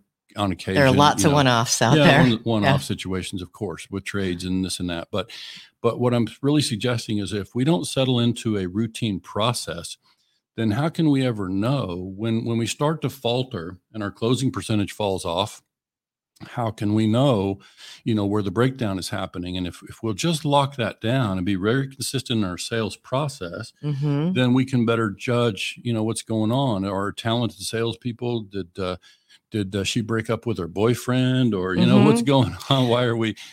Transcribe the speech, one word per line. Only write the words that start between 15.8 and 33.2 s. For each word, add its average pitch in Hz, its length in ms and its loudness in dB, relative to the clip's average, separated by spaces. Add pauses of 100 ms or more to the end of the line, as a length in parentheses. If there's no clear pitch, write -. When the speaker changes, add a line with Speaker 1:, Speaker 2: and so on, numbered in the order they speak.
Speaker 1:
how 117 240 -6
can 104 220 -2
we 110 120 4
know, 107 540 2 (460)
you 113 100 2
know, 101 100 2
where 101 160 0
the 98 100 -2
breakdown 117 460 0
is 87 120 -6
happening? 92 480 -6
And 90 100 -2
if, - 220 -12
if - 120 -16
we'll 110 120 -2
just 156 320 -2
lock 139 320 2
that 107 240 -4
down 113 360 0
and 92 80 -2
be 98 100 0
very 113 320 0
consistent 123 560 -4
in 92 60 -2
our 87 80 -6
sales 110 380 -4
process, 117 800 -8 (100)
Speaker 2:
Mm-hmm. 147 500 0
Speaker 1:
then 123 200 4
we 135 120 4
can 123 200 0
better 113 260 2
judge, 120 720 -2
you 120 100 -4
know, 110 100 0
what's 110 200 -2
going 110 280 0
on. 120 340 0
Are 98 80 -2
our 98 180 -4
talented 117 480 -2
salespeople, 117 840 -4
did, 98 360 -10
uh, 90 160 -4 (560)
did, 101 240 -4
uh, 98 80 0
she - 160 -2
break 110 300 -2
up 113 160 -2
with 107 140 -2
her 87 100 -4
boyfriend, 123 840 2
or, 92 220 -2
you 175 100 4
know, - 200 8
what's 233 160 6
Speaker 2:
Mm-hmm. 233 80 -2
Speaker 1:
going 120 340 4
<laughs> - 60 -16
on? 135 180 4
Why 120 160 4
are 117 140 0
we, 110 180 0 (180)